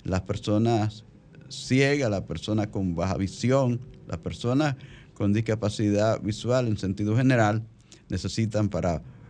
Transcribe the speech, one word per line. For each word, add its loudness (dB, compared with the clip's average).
las 0
personas 0
ciegas, 2
las 0
personas -2
con -2
baja 0
visión, 0
las -8
personas -2
con 0
discapacidad 2
visual 0
en 0
sentido -2
general, 4
necesitan -2
para 0